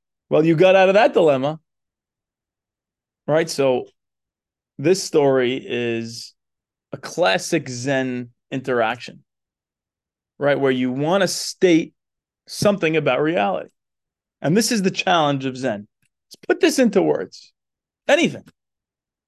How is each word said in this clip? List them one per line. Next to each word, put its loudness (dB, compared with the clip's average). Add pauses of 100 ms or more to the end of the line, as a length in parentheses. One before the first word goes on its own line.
(300)
"Well, 2
you 4
got 6
out 6
of 4
that 4
dilemma." 2 (1700)
Right? 0
So -2 (920)
this 0
story 2 (100)
is -6 (560)
a -14
classic -2
Zen -6 (220)
interaction, -4 (1120)
right? 0
Where 2
you -2
want 0
to 0
state 0 (520)
something 0
about 0
reality. -2 (720)
And 0
this 0
is -2
the 0
challenge 0
of -8
Zen. -6 (400)
Let's -20 (120)
put -2
this 2
into 2
words. -4 (560)
Anything. 0 (840)